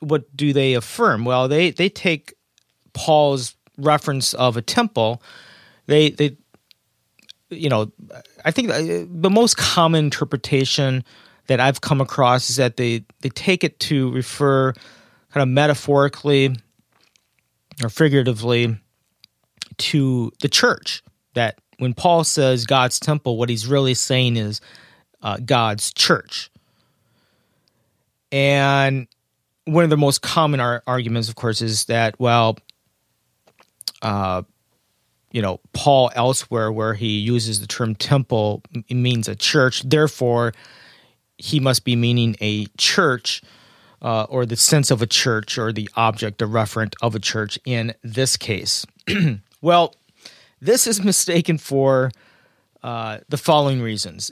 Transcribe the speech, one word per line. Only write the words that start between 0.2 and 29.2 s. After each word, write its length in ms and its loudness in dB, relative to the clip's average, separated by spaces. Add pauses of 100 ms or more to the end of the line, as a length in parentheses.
do 180 0
they 200 2
affirm? 520 0
Well, 220 2
they, 240 2
they 180 0
take 440 -4 (600)
Paul's 640 2 (220)
reference 560 0
of 240 0
a 40 -4
temple. 600 -2 (640)
They, 260 4
they, 260 -2 (1120)
you 200 -4
know, 220 -2 (520)
I 80 0
think, 180 -2
uh, 400 -2
the 200 0
most 280 4
common 480 2
interpretation 960 -2 (440)
that 120 2
I've 220 2
come 200 0
across 480 2
is 80 -4
that 200 0
they, 280 -2 (160)
they 80 -4
take 340 0
it 180 -4
to 300 0
refer 640 0 (640)
kind 60 2
of 60 0
metaphorically 1080 2 (1300)
or 60 -4
figuratively 840 2 (1040)
to 540 0 (100)
the 80 -2
church, 540 0 (320)
that 240 -2 (180)
when 160 -2
Paul 300 2
says 420 2
God's 340 2
temple, 380 -2
what 120 -2
he's 180 -4
really 260 2
saying 440 0
is, 240 -4 (600)
uh, 160 -6
God's 560 0
church. 560 -2 (1800)
And 760 2 (580)